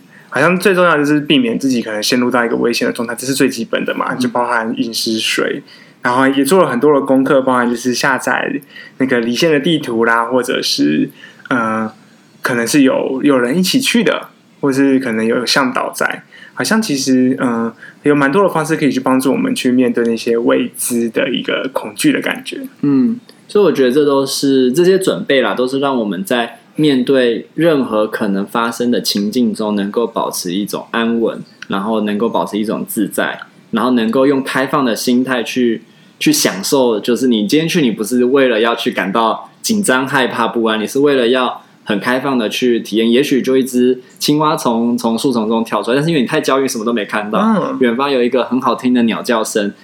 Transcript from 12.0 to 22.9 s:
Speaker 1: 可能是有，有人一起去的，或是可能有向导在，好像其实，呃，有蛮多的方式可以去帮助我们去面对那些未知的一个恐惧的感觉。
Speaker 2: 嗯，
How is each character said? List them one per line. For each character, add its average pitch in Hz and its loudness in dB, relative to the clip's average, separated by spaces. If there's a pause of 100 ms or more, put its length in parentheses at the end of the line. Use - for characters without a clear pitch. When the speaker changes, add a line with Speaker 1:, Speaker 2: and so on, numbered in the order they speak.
Speaker 1:
可 131 -2
能 117 0
是 143 4
有， 131 2
有 139 4
人 123 0
一 185 2
起 214 2
去 233 2
的， - -2 (320)
或 143 0
是 135 4
可 131 -4
能 110 -2
有 117 0
向 131 0
导 - -4
在， - -4 (280)
好 - -6
像 214 0
其 147 -2
实， 131 2
呃， 117 -2 (300)
有 147 4
蛮 139 2
多 196 2
的 185 2
方 156 -2
式 156 0
可 156 -2
以 131 2
去 127 -2
帮 131 2
助 131 0
我 117 0
们 127 -2
去 127 -2
面 123 2
对 120 0
那 117 0
些 117 0
未 131 0
知 117 -2
的 135 -2
一 - -4
个 - -4
恐 104 -8
惧 - 2
的 - 0
感 - -6
觉。 - -12 (220)
Speaker 2:
嗯， 131 2 (280)